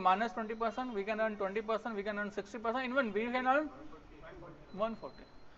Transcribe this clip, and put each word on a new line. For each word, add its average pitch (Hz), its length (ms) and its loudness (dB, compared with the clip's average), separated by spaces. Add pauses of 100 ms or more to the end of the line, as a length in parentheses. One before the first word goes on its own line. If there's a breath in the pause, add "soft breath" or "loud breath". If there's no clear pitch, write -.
minus 208 320 4
twenty 220 220 -2
percent, 233 340 0
we 196 140 -2
can 214 120 2
earn 220 220 0
twenty 202 240 0
percent, 220 320 0
we 196 100 -2
can 208 100 -2
earn 208 200 -2
sixty 214 260 -6
percent, 240 280 2
even 254 200 4
we 220 200 2
can 254 140 2
earn 277 220 6 (1120)
one 226 140 2
forty। 131 320 -12 (320 soft breath)